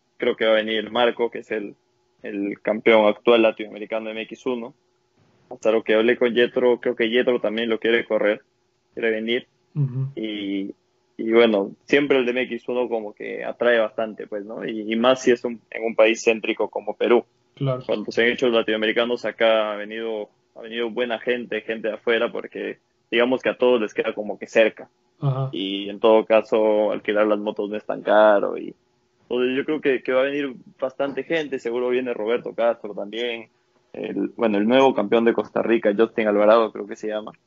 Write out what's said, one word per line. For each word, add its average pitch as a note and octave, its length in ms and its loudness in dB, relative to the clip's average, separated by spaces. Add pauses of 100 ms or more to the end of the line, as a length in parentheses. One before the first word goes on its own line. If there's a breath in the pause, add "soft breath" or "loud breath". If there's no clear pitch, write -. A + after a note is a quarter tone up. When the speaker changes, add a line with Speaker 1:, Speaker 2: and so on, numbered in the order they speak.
(180)
Speaker 1:
creo A#2+ 180 -2
que A#2 100 -2
va A2 60 4
a A2 40 6
venir G#2+ 360 -2
Marco, A#2+ 380 0
que A#2 100 -10
es A#2 120 -12
el, G#2 240 -6 (480)
el G2+ 380 -6
campeón A2 460 4
actual A2+ 340 4
latinoamericano G#2+ 640 -2
de A2 60 -8
M A2 100 -10
X - 240 -14
uno. B2 280 -6 (760)
Hasta A#2 200 0
lo A2 120 2
que A2 100 0
hablé A2+ 240 4
con B2 160 0
Yetro, A#2+ 460 2
creo B2 160 -4
que A#2 140 0
Yetro B2 300 2
también A2+ 300 -2
lo A2 100 -2
quiere A#2 260 0
correr, G#2+ 360 0 (540)
quiere A#2 160 -2
venir. A2+ 360 -4 (280)
Speaker 2:
Ujú. C3+ 400 -4
Speaker 1:
Y, G2+ 580 -6 (440)
y A2 140 -4
bueno, A2 400 4 (140)
siempre C#3+ 320 2
el B2+ 80 2
de A#2+ 60 0
M B2+ 120 -2
X A#2 240 -8
uno B2 220 -2
como G#2+ 240 -6
que A2 320 -10
atrae A#2+ 320 2
bastante, G#2+ 480 -4
pues, G#2 180 -10
¿no? A2 220 -10
Y, A2 260 -6
y A2+ 40 0
más B2+ 260 4
si B2+ 100 4
es A#2+ 120 2
un, A#2+ 260 -8
en A2+ 140 -8
un A2+ 120 -4
país A2+ 280 4
céntrico A2 460 0
como G#2 260 -8
Perú. A2 300 4 (280)
Speaker 2:
Claro. C3 320 -4
Speaker 1:
Cuando A2 260 -4
se A2+ 120 0
han A#2+ 60 4
hecho A#2+ 180 0
los A#2 80 0
latinoamericanos A2+ 720 0
acá A2 480 2
ha - 20 -6
venido, A2 540 -8 (260)
ha A#2+ 60 -18
venido A#2 280 -6
buena A2+ 300 -4
gente, A#2+ 420 -4
gente A2+ 280 -6
de G#2 40 -4
afuera, A2+ 380 -2
porque G#2 480 -10 (320)
digamos A#2+ 300 2
que A2 80 0
a G2+ 80 -4
todos B2 220 4
les G#2 140 -4
queda - 220 -4
como G2+ 240 -8
que G#2+ 80 -12
cerca. - 420 2 (300)
Speaker 2:
Ajá. C3+ 320 -2
Speaker 1:
Y G2 380 -6
en G2+ 100 -10
todo A2 260 6
caso, G#2+ 680 2
alquilar G#2+ 360 0
las G#2 120 2
motos G#2 300 -6
no G#2+ 80 -8
es - 80 -12
tan G#2+ 160 -6
caro. G2+ 560 4
Y, E2 160 -10 (560)
entonces B2+ 260 -2
yo C3+ 80 -2
creo D3+ 160 -4
que, B2 220 0
que - 100 -6
va B2+ 100 2
a C3+ 40 2
venir C#3 300 -6 (240)
bastante C3+ 440 -6
gente, D3 360 -4
seguro B2 300 -4
viene B2 260 -2
Roberto G#2+ 380 -4
Castro A2 420 -2
también. A2 540 -8 (440)
El, G2+ 420 -6
bueno, G#2+ 220 0
el G#2+ 100 2
nuevo C3 260 6
campeón G#2+ 300 0
de A#2 80 4
Costa A2 300 -2
Rica, A2 360 2
Justin A2+ 300 0
Alvarado, G#2+ 460 4
creo G#2 120 -10
que A2 120 -12
se G#2+ 100 -10
llama, G#2+ 240 -8 (160)